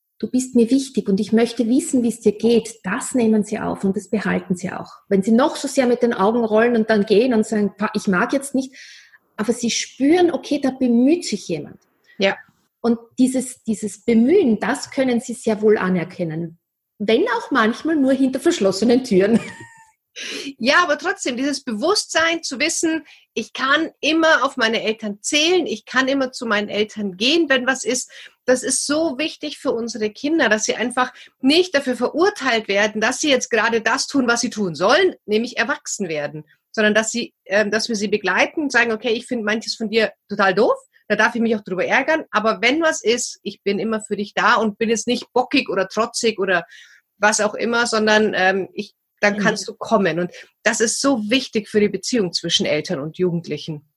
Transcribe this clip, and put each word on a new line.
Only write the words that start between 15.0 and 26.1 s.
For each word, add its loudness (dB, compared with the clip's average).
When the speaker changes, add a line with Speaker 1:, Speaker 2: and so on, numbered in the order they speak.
Speaker 1:
sie -8
sehr -2
wohl 4
anerkennen. -4
Wenn 2
auch -8
manchmal 0
nur 2
hinter 0
verschlossenen 2
Türen. 4
<laughs> -14
Speaker 2:
Ja, 2
aber 0
trotzdem, -4
dieses -4
Bewusstsein -2
zu -8
wissen, -2
ich -6
kann 0
immer 4
auf -2
meine 0
Eltern -4
zählen, 2
ich -8
kann 0
immer -2